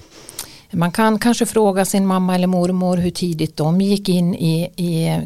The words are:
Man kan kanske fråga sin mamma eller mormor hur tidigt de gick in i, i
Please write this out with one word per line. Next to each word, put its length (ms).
Man 220
kan 260
kanske 280
fråga 380
sin 220
mamma 280
eller 120
mormor 500
hur 140
tidigt 460
de 240
gick 280
in 260
i, 420
i 500